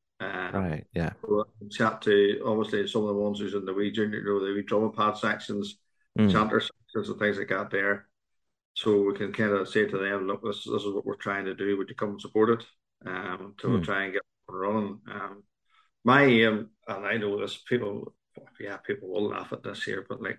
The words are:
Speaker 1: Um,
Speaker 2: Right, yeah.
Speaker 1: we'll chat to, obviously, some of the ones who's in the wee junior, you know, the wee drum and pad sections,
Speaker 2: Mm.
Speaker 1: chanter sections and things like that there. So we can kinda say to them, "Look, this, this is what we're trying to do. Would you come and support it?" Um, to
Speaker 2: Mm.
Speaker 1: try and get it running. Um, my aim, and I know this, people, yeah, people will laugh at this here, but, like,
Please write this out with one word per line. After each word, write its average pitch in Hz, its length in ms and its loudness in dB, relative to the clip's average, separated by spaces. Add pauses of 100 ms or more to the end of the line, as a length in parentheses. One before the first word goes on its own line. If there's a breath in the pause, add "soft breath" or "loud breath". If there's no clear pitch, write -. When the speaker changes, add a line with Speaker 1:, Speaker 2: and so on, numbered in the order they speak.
(200)
Speaker 1:
Um, 92 340 -6
Speaker 2:
Right, 95 400 -2
yeah. 82 180 -2 (100)
Speaker 1:
we'll 104 220 0 (260)
chat 110 320 0
to, 101 440 4
obviously, 107 420 0
some 110 140 0
of 107 60 0
the 101 60 0
ones 104 260 0
who's 98 140 -4
in 101 120 -4
the 95 80 -4
wee 101 160 0
junior, 107 300 -2
you 104 40 -8
know, 101 220 0
the 98 80 -2
wee 101 80 -2
drum 107 220 2
and 107 100 -2
pad 107 240 2
sections, 104 600 -4 (400)
Speaker 2:
Mm. 104 140 8
Speaker 1:
chanter 110 280 4
sections - 500 -6
and 101 80 -8
things 104 180 2
like 98 120 -4
that 98 220 -2
there. 101 380 0 (640)
So 104 300 4
we 101 120 2
can 101 180 -4
kinda 101 340 2
say 107 200 2
to 101 120 -4
them, 98 280 -2
"Look, 98 160 -4
this, 107 220 -6
this 110 180 -2
is 101 120 -4
what 101 100 -4
we're 104 120 -4
trying 98 300 -4
to 95 80 -4
do. 98 220 0
Would 95 140 -4
you - 40 -14
come 107 160 -4
and 101 100 -10
support 110 300 4
it?" 117 160 0 (400)
Um, 92 520 -8
to - 100 -6
Speaker 2:
Mm. 104 160 2
Speaker 1:
try 98 200 -2
and 95 100 -6
get 98 80 -2
it - 300 -20
running. 101 480 -2 (100)
Um, 101 320 -10 (600)
my 135 200 8
aim, 113 460 6 (180)
and 101 180 -6
I 110 120 0
know 104 200 -2
this, 104 200 -6 (100)
people, 110 460 -2 (440)
yeah, 101 200 -8
people 101 320 -8
will 104 180 -2
laugh 92 240 -8
at - 100 -10
this 101 200 -10
here, - 260 -6
but, - 140 -10
like, - 160 -6